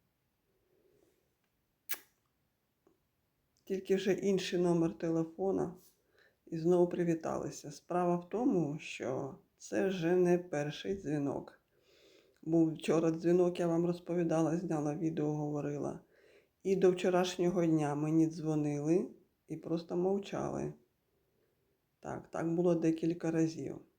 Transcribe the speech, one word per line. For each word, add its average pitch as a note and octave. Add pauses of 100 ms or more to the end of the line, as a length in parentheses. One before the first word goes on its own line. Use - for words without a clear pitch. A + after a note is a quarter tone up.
(3750)
Тільки F#3+
вже F#3+
інший F#3+
номер E3+
телефона E3+ (720)
і E3
знову F3
привіталися. D#3
Справа F3
в F3
тому, G3
що C3 (180)
це -
вже F3+
не F3+
перший D#3
дзвінок. C#3+ (840)
Був D#3+
вчора D#3+
дзвінок, F3
я F3
вам E3+
розповідала, E3+
зняла D#3
відео, D3+
говорила. D3 (600)
І F#3+
до F#3
вчорашнього F3+
дня D3+
мені D#3
дзвонили D#3 (380)
і D#3
просто E3+
мовчали. D3 (1300)
Так, -
так E3
було F3
декілька E3
разів. D#3+ (180)